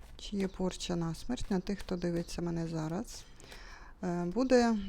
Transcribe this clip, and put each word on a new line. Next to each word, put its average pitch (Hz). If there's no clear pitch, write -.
чи 202
є 190
порча 180
на 165
смерть -
на 190
тих, 196
хто -
дивиться 175
мене 170
зараз. 165
Е, 175
буде 233